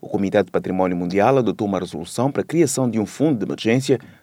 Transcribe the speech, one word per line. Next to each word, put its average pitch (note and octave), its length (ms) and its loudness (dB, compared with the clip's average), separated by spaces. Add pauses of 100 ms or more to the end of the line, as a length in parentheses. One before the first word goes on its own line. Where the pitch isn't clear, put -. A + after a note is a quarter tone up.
o - 20 -16
Comitê G2 360 0
de F2+ 80 -2
Património F#2 480 0
Mundial G2 400 2
adotou G#2+ 280 0
uma G2 120 0
resolução F2+ 520 -4
para G#2 120 -2
a - 20 -2
criação C3 460 0
de A2 100 0
um G2+ 60 0
fundo C#3 320 0
de F#2+ 80 -2
emergência A#2+ 520 0 (240)